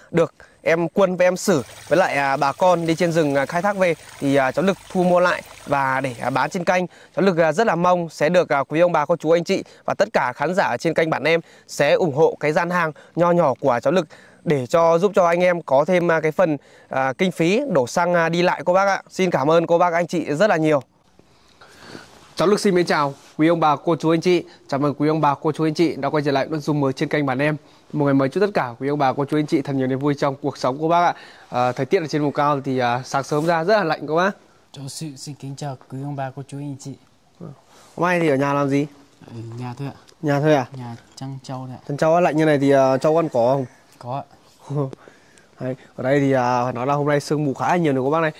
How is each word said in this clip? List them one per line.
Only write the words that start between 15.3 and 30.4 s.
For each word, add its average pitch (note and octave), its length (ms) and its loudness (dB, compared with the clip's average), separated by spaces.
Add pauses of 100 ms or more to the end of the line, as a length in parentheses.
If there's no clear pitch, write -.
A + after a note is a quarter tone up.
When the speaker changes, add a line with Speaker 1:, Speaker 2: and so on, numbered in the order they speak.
Speaker 1:
em F3+ 220 2
có C#3+ 220 2
thêm, F3 260 2
à, D#3+ 100 2
cái D#3 120 0
phần, E3 240 0 (320)
à, C3 300 -2
kinh F#3 140 0
phí F3+ 360 0
đổ C3+ 180 0
xăng, F3 280 0
à, E3 140 2
đi E3+ 140 0
lại F3 220 0
cô F3+ 80 2
bác F#3+ 140 2
ạ. G3 240 -2
Xin F#3 200 -2
cảm D3+ 200 0
ơn E3 160 4
cô E3+ 120 2
bác, F3 140 2
anh E3+ 140 0
chị D#3 180 -4 (100)
rất G3+ 160 2
là F3 60 2
nhiều. D#3 260 2 (1500)
Cháu D#3+ 120 0
Lực G#3 120 2
xin G3 140 2
mến F3 120 2
chào D3 280 0 (220)
quý D#3 120 4
ông E3 120 2
bà, D3+ 240 4
cô E3 120 2
chú, D#3 140 0
anh E3 100 2
chị. F3 240 0 (240)
Chào C3+ 120 -2
mừng D3 140 0
quý D3 140 0
ông D#3 120 0
bà, C#3+ 220 2
cô D#3+ 100 0
chú, D#3 120 -4
anh D#3 100 0
chị D#3+ 220 0
đã C#3 140 -4
quay D3+ 120 0
trở C#3+ 100 0
lại C3+ 140 0
nội D#3 140 -6
dung D3 200 -2
mới C3+ 120 0
trên D#3 160 -6
kênh D3+ 180 -2
bản C3 120 -2
em. D3 180 0 (360)
Một D3 120 -2
ngày C#3 100 2
mới C3+ 140 2
chúc F#3 120 -4
tất G#3 140 0
cả C3 260 -4
quý C3+ 80 -6
ông D3 100 -2
bà, C3 140 2
cô C#3 120 -4
chú, D3+ 140 -2
anh D3+ 80 0
chị D3 160 0
thật C#3+ 100 -6
nhiều C3 140 0
niềm C3 120 -2
vui C#3+ 160 0
trong C#3 280 -2